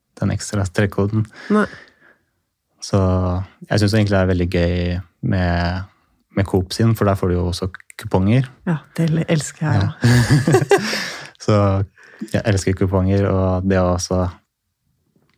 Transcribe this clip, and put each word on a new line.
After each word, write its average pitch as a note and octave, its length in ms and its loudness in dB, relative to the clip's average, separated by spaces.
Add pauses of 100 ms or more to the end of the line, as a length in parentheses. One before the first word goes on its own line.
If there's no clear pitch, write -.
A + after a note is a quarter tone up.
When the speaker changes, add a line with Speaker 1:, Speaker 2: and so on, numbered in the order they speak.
(180)
Speaker 1:
den G2 180 -2
ekstra G2 320 -4
strekkoden. G#2 580 -2 (240)
Speaker 2:
Nei. G#3 160 2 (1160)
Speaker 1:
Så - 180 -2 (680)
jeg G2+ 160 0
synes G#2 160 2
egentlig G#2 180 2
det F#2+ 60 4
er F#2 80 2
veldig F2+ 240 0
gøy F2 220 0 (580)
med, F2+ 540 -2 (480)
med G2 120 -2
Coop F2+ 260 -2
sin, A2+ 220 2
for G2+ 140 0
der G2 100 2
får F#2 140 0
du - 20 0
jo F2+ 140 -2
også F2+ 180 -6 (320)
kuponger. G#2+ 460 0 (240)
Speaker 2:
Ja, D#3+ 80 0 (180)
det E3 140 0 (180)
elsker D#3+ 380 -4
jeg, G2+ 240 0
Speaker 1:
Ja. B2 800 2
<laughs> - 720 -4
Så G#2+ 120 2 (760)
jeg - 140 -2
elsker F#2+ 320 0
kuponger, G2 520 2
og F#2+ 400 0
det F#2+ 120 2
å F2+ 160 2
også, F2+ 260 -2 (1160)